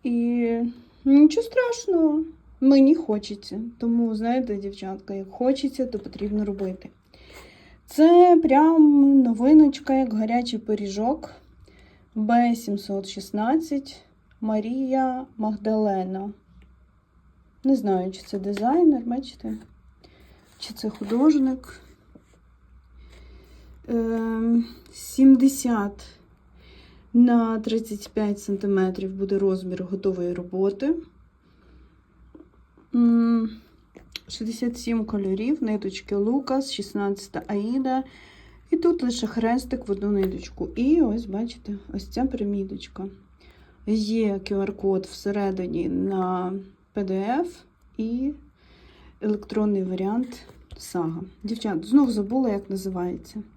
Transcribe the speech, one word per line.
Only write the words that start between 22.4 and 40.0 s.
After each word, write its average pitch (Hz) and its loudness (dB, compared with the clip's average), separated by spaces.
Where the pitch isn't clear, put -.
Ем, 226 0
сімдесят 247 4
на 233 4
тридцять 220 -6
п'ять 202 -4
сантиметрів 190 -2
буде 196 -4
розмір 185 -2
готової 180 -4
роботи. 190 -2
М, 233 2
шістдесят 233 -8
сім 226 -4
кольорів, 208 -4
ниточки 202 -6
Лукас, 262 -2
шістнадцята 202 -6
Аїда. 254 -2
І 330 2
тут 339 0
лише 240 -2
хрестик 233 -2
в 202 -2
одну 202 -2